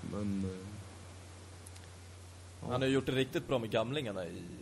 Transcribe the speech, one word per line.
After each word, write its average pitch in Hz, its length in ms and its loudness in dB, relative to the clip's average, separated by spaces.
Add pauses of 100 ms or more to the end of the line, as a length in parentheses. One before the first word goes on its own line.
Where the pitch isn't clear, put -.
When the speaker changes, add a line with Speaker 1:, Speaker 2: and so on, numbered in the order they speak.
(120)
Speaker 1:
men, 101 320 2
eh, 92 60 2 (2000)
ja. - 100 -6
Speaker 2:
Han 127 100 4
har 131 60 6
gjort 135 180 6
det 139 60 2
riktigt 135 360 4
bra 135 100 6
med 113 120 0
gamlingarna 113 560 2
i, 90 160 -6 (200)